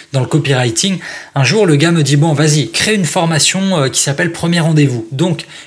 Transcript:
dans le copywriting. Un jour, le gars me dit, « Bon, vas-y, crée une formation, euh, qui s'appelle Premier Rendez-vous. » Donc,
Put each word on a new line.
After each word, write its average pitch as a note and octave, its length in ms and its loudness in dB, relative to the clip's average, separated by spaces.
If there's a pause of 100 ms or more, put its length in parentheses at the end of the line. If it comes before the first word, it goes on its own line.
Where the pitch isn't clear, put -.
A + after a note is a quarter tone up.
(140)
dans A#2 80 0
le - 60 -2
copywriting. C3 720 0 (360)
Un C#3 80 2
jour, F#3+ 220 2
le D#3 100 4
gars D#3+ 160 2
me E3 120 2
dit, « C#3 140 2
Bon, D#3+ 160 2
vas-y, D3 360 2
crée G#3+ 240 -2
une G3 120 0
formation, E3+ 760 0
euh, B2+ 80 0
qui - 100 -4
s'appelle E3+ 320 -2
Premier E3+ 300 -2
Rendez-vous. » D3 500 2
Donc, D#3 340 -2 (220)